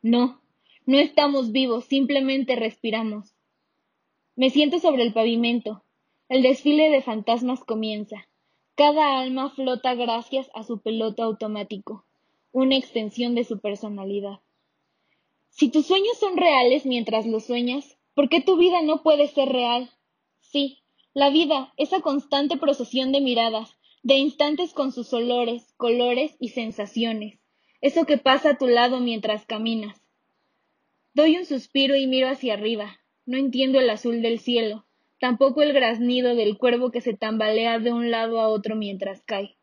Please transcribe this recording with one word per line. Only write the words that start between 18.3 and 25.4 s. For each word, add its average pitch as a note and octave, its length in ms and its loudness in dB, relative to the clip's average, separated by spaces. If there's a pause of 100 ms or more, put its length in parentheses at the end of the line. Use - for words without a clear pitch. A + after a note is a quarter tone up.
tu F#4 160 2
vida F4 240 4
no D#4 220 -2
puede D4 240 4
ser C4+ 220 0
real? B3 420 -2 (500)
Sí, C#4 380 -6 (340)
la C#4 160 4
vida, C#4+ 480 0
esa D#4+ 240 -2
constante C#4+ 560 -2
procesión C4 540 -2
de C#4 100 2
miradas, A3+ 560 -2 (240)
de C4+ 140 4
instantes D4 580 0
con C4+ 180 -4
sus - 220 -8
olores, A#3+ 640 -2